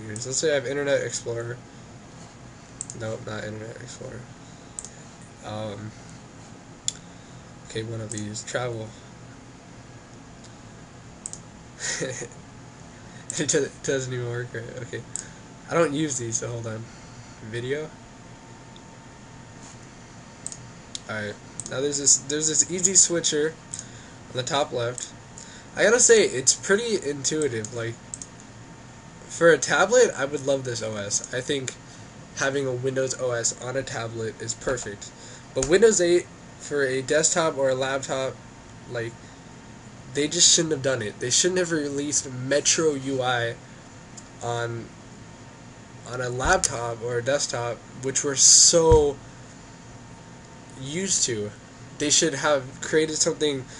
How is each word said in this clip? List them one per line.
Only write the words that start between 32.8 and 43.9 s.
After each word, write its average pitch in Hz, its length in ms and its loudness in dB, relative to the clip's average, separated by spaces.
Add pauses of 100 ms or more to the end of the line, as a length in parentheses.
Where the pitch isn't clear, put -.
O 127 100 0
S 117 320 0
on 127 140 -4
a 131 80 0
tablet 113 580 -6
is 113 120 -4
perfect. 117 540 -4 (460)
But 131 140 2
Windows 196 320 8
eight 175 260 6 (320)
for 143 240 0
a 131 180 2
desktop 156 560 4
or 135 140 4
a 131 60 2
laptop, 131 580 -2 (560)
like, 113 220 -4 (1000)
they 143 140 2
just 165 260 6
shouldn't 160 200 4
have 135 100 0
done 131 200 2
it. 104 180 -6
They 123 100 -2
shouldn't 180 300 4
have 170 100 2
released 143 640 0
Metro 143 600 4
U 135 280 -2
I 120 320 0 (880)